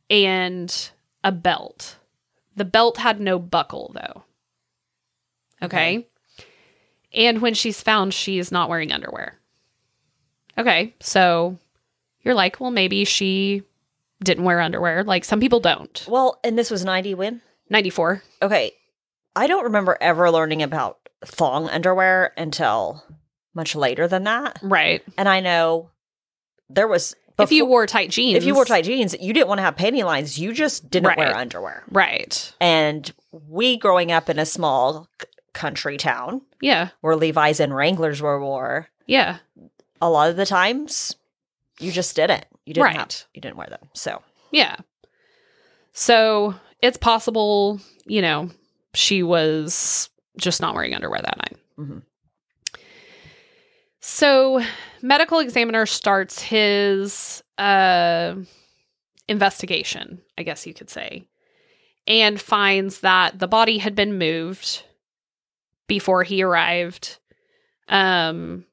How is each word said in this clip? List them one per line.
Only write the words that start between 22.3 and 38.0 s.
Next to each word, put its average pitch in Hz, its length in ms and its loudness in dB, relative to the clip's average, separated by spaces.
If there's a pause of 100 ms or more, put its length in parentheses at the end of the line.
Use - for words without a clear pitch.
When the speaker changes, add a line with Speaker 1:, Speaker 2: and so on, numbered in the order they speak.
Speaker 2:
until 127 640 -2 (520)
much 160 200 -6
later 147 320 0
than 185 180 -2
that. 233 360 -4
Speaker 1:
Right. 170 420 2 (140)
Speaker 2:
And 196 120 0
I 190 120 4
know 165 500 0 (800)
there 202 200 2
was 180 260 0 (280)
Speaker 1:
If 208 100 2
you 302 120 6
Speaker 2:
before, 254 60 2
Speaker 1:
wore 240 160 6
tight 196 240 0
jeans. 233 260 2
Speaker 2:
if - 80 2
you 277 100 2
wore 269 100 6
tight 214 200 2
jeans, 226 360 -2
you 185 120 -4
didn't 262 160 4
wanna 196 140 -2
have 170 140 0
panty 226 280 0
lines. 147 340 -2
You 185 140 -4
just 294 380 -2
didn't 180 260 4
wear 151 120 0
Speaker 1:
Right. 110 80 -2
Speaker 2:
underwear. 98 540 -10
Speaker 1:
Right. - 720 -2
Speaker 2:
And 156 520 2 (200)
we 165 440 -2
growing 180 360 2
up 165 160 0
in 156 100 -2
a 156 80 0
small 151 640 0 (120)
c-, - 60 -16 (260)
country 143 440 -6
town 135 460 -4 (180)
Speaker 1:
Yeah. 185 280 0 (120)
Speaker 2:
where 160 160 2
Levi's 156 440 2
and 143 140 0
Wranglers 151 480 0